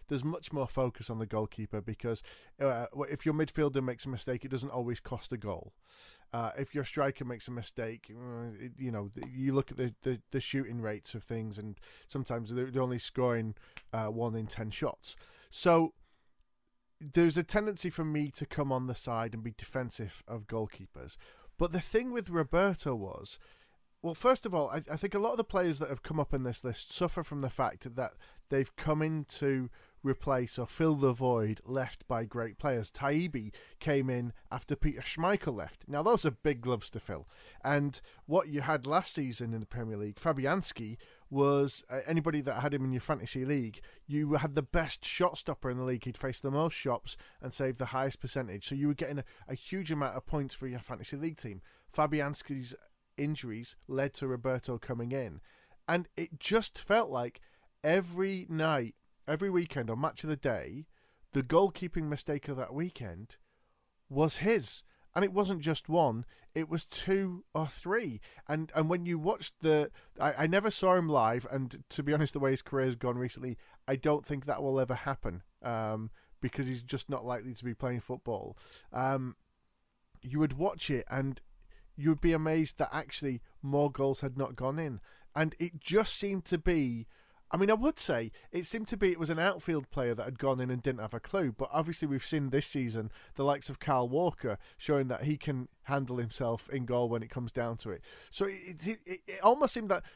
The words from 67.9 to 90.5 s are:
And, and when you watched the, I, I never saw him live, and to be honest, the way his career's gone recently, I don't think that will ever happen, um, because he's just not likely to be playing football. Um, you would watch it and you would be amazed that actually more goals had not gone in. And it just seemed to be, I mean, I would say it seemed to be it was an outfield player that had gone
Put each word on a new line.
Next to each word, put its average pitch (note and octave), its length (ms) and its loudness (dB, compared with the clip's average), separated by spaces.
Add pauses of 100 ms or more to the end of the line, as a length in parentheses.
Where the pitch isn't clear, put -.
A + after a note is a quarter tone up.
And, D#3 280 -2
and D#3 140 4
when F3 160 0
you E3+ 120 0
watched F3+ 440 -2
the, D#3 280 6 (300)
I, C#3+ 240 2
I D#3+ 40 4
never G3 240 4
saw F#3 240 6
him E3+ 140 4
live, B2 420 4
and C3 380 -4
to - 140 -4
be C#3 100 2
honest, D3 200 4
the D3 60 -2
way C3+ 120 4
his C3+ 100 2
career's C3 340 0
gone B2 220 0
recently, B2 400 -4 (300)
I C3+ 80 2
don't D3 300 2
think C#3 200 -4
that C#3 160 0
will C3+ 180 2
ever B2+ 140 2
happen, A2 480 -4 (220)
um, A2 480 -2 (300)
because B2+ 260 -2
he's B2+ 160 -4
just B2 260 -6
not B2+ 160 -4
likely B2 300 -4
to A#2+ 100 -10
be A#2+ 80 -4
playing B2 280 -4
football. - 540 -6 (380)
Um, C3 420 -2 (880)
you C3 180 -2
would D3+ 140 4
watch D#3+ 380 -2
it C3 180 0
and C3+ 320 -2 (560)
you D3 120 2
would D#3 120 4
be E3+ 120 6
amazed D#3+ 440 2
that - 160 2
actually C#3 480 -4 (200)
more C#3+ 300 4
goals C3+ 300 2
had C3 160 -4
not B2+ 180 -2
gone C3+ 240 -2
in. C#3 220 -4 (340)
And D#3 240 2
it E3+ 200 -4
just G#3 360 2
seemed G3 300 -2
to F3+ 120 0
be, C#3 500 2 (440)
I E3 60 0
mean, G3 120 6
I A3 40 10
would B3 260 4
say A#2 320 0 (200)
it F3 140 -2
seemed A3 240 -4
to A#3+ 80 -4
be F#3+ 140 6
it E3 80 0
was D#3 100 0
an D#3+ 100 0
outfield E3+ 500 0
player B2 260 2
that A2+ 80 -4
had B2 160 -6
gone C3+ 220 2